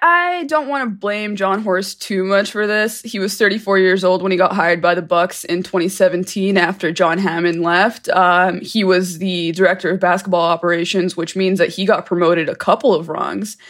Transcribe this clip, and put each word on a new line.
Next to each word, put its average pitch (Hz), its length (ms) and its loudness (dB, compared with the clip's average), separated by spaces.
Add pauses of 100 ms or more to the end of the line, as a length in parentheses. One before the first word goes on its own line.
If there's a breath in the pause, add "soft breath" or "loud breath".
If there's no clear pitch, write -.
I 349 420 2
don't 294 240 -2
wanna 269 220 -2
blame 208 460 -4
Jon 196 260 0
Horst 190 400 -4
too 190 200 -4
much 196 300 2
for 208 140 -2
this. 214 340 -2
He 226 180 -8
was 196 200 -2
thirty-four 196 400 2
years 185 260 4
old 185 160 2
when 190 100 -2
he 185 60 2
got 180 160 2
hired 170 300 0
by 175 120 2
the 180 60 -2
Bucks 175 440 -2
in 175 180 -4
twenty 180 260 -2
seventeen 190 680 0
after 175 340 0
John 165 240 2
Hammond 170 460 0
left. 180 480 0
Um, 180 500 2
he 214 240 -2
was 180 360 0
the 175 320 -2
director 185 380 2
of 190 100 -2
basketball 180 420 0
operations, 170 760 0
which 170 180 -6
means 190 260 0
that 165 100 2
he 190 160 -6
got 185 180 2
promoted 170 460 2
a 165 40 -6
couple 214 400 2
of 165 140 -2
rungs. 190 480 -6 (140 loud breath)